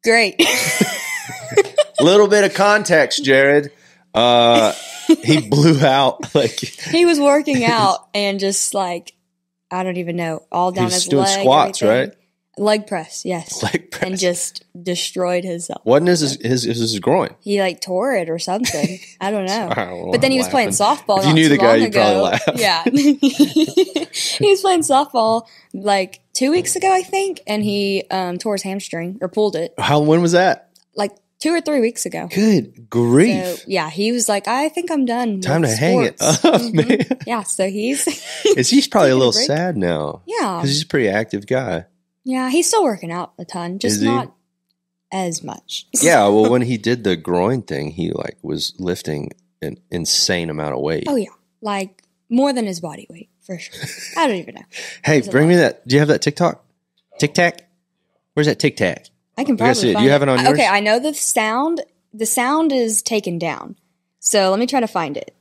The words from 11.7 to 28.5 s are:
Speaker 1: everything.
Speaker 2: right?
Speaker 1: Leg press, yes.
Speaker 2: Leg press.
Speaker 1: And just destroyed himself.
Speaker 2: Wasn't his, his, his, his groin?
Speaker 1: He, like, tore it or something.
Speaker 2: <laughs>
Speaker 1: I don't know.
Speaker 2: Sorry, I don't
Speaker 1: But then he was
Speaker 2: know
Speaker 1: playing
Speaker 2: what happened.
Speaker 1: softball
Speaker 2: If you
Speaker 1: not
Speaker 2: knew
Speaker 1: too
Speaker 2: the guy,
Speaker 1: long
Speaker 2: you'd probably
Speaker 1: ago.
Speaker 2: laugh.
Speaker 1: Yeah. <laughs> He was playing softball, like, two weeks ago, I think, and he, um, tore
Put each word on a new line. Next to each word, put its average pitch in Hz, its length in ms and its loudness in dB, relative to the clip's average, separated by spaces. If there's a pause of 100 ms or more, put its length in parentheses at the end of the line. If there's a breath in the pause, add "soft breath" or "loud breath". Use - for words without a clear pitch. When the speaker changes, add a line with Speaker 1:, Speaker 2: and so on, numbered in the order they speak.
Speaker 1:
everything. 117 280 2
Speaker 2:
right? - 80 -20 (380)
Speaker 1:
Leg 208 300 0
press, - 380 -10
yes. 175 400 -6
Speaker 2:
Leg - 260 -4
press. 185 200 -6
Speaker 1:
And 190 80 -6
just 180 460 -4 (160)
destroyed 180 640 -4
himself. 175 420 -10
Speaker 2:
Wasn't 143 240 4
his, 175 120 4
his, 131 420 -2
his, 117 160 -4
his 113 220 -2
groin? 143 400 0
Speaker 1:
He, 202 200 -2
like, 185 200 -2
tore 202 340 -4
it 175 160 -2
or 165 80 -6
something. 180 640 -4 (100)
Speaker 2:
<laughs> - 100 -20
Speaker 1:
I 190 120 -4
don't 196 140 -4
know. 196 260 -4
Speaker 2:
Sorry, 95 160 -4
I - 20 -12
don't 87 220 -10
Speaker 1:
But 233 80 0
then 262 100 2
he 262 80 0
was 254 80 -2
Speaker 2:
know - 60 -8
Speaker 1:
playing 247 180 0
Speaker 2:
what 190 80 -4
happened. 240 300 0
Speaker 1:
softball 196 100 2
Speaker 2:
If 190 60 0
you - 60 4
Speaker 1:
not 156 40 4
Speaker 2:
knew 160 100 6
Speaker 1:
too 160 40 6
Speaker 2:
the 143 100 6
guy, 120 140 4
Speaker 1:
long 113 80 6
Speaker 2:
you'd 113 120 2
probably 104 220 4
Speaker 1:
ago. 95 80 2
Speaker 2:
laugh. 95 200 0 (140)
Speaker 1:
Yeah. 196 280 0
<laughs> 285 1300 0 (240 loud breath)
He 415 120 4
was 381 100 4
playing 381 200 2
softball, 240 680 0 (260 soft breath)
like, 196 480 -2 (120)
two 262 180 0
weeks 349 260 -2
ago, 381 160 2
I 370 100 2
think, 381 440 -4
and 208 180 -4
he, 202 460 -2
um, 180 280 -4
tore 208 160 -4